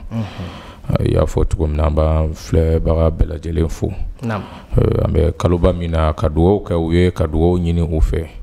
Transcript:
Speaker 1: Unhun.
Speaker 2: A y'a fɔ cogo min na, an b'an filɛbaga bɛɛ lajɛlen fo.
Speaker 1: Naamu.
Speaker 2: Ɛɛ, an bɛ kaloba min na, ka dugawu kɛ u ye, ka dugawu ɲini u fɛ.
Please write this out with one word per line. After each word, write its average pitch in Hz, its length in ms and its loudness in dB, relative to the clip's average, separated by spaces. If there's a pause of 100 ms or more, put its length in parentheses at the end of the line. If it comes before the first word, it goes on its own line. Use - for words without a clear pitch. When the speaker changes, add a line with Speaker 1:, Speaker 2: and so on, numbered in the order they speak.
(120)
Speaker 1:
Unhun. 95 520 -8 (240)
Speaker 2:
A - 160 0
y'a 80 220 2
fɔ - 240 0
cogo 78 180 0
min 76 100 -2
na, 78 100 2
an 76 80 2
b'an 78 380 2
filɛbaga 82 760 2
bɛɛ 80 180 0
lajɛlen 80 420 -2
fo. - 220 -4 (320)
Speaker 1:
Naamu. 107 200 -4 (340)
Speaker 2:
Ɛɛ, - 280 2
an 87 80 0
bɛ 80 240 2
kaloba 87 360 2
min 87 180 -4
na, 78 220 2
ka 78 160 -2
dugawu 90 340 2
kɛ 87 120 -6
u 82 180 0
ye, 90 180 4
ka 85 160 -2
dugawu 82 320 2
ɲini 85 220 0
u 80 180 0
fɛ. 82 280 0 (140)